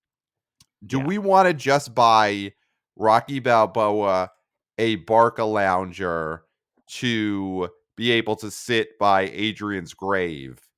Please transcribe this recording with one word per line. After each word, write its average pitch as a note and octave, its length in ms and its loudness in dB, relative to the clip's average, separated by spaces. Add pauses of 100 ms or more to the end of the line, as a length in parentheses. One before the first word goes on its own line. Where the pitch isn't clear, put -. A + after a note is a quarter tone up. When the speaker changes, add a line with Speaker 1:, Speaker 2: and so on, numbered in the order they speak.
(840)
Speaker 1:
Do G#2 140 -6
Speaker 2:
Yeah. C3+ 80 -4
Speaker 1:
we F#3+ 120 -4
wanna F#3+ 360 4
just C3+ 400 -2
buy G#2+ 580 4 (440)
Rocky A#2 440 2
Balboa G#2 880 0 (480)
a A2+ 180 0
Barca A2+ 480 2
lounger F2+ 1000 -2 (420)
to G2+ 840 -6 (280)
be A#2 160 -2
able A2+ 240 -2
to G#2 140 -14
sit - 480 -4
by G2 240 2
Adrian's G2 720 -6
grave E2+ 640 -6 (180)